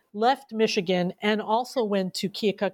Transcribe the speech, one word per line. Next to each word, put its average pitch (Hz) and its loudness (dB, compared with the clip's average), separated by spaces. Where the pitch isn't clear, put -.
left 247 0
Michigan 185 0
and 214 0
also 226 0
went 196 -2
to 190 -4
Keokuk 196 -2